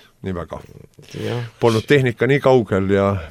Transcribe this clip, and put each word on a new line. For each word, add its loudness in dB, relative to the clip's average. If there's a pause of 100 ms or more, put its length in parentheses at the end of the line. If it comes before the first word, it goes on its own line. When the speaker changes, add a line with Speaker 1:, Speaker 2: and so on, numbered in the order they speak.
(280)
Speaker 1:
nii -6
väga? -12 (640)
Speaker 2:
Jah. -6 (180)
Speaker 1:
Polnud 2
tehnika 2
nii 0
kaugel 2
ja 2 (220)